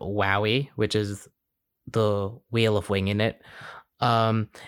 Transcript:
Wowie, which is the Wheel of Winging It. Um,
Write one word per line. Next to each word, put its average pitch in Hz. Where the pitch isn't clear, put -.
Wowie, 104
which 107
is 101
the 104
Wheel 110
of 101
Winging 98
It. -
Um, 113